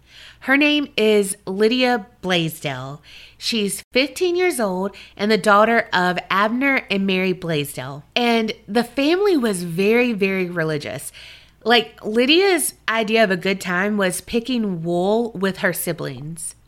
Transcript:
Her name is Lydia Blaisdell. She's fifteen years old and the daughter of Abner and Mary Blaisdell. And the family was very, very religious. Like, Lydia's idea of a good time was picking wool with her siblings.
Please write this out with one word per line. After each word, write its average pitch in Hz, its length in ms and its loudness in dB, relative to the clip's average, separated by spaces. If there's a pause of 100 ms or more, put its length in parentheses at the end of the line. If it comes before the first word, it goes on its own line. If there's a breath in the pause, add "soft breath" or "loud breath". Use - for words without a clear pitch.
(400 loud breath)
Her 262 160 2
name 294 400 2
is 208 400 2 (100)
Lydia 226 600 2 (160)
Blaisdell. 156 800 -4 (340 loud breath)
She's 202 460 -4 (100)
fifteen 294 420 0
years 349 240 0
old 196 380 -2 (180 loud breath)
and 208 160 0
the 220 60 4
daughter 214 560 4
of 180 260 2 (120)
Abner 240 600 0
and 196 160 -2
Mary 185 280 0
Blaisdell. 147 680 -6 (120)
And 226 380 0 (120)
the 226 180 -2
family 339 520 0
was 208 280 -2
very, 214 500 0
very 190 340 -2
religious. 160 640 -4 (500 loud breath)
Like, 233 400 0
Lydia's 294 720 2 (160)
idea 226 340 2
of 202 80 4
a 190 60 0
good 190 240 -2
time 190 380 -2
was 185 240 -2
picking 226 600 -4
wool 190 500 0
with 185 260 -4
her 180 160 0
siblings. 147 800 -8 (140)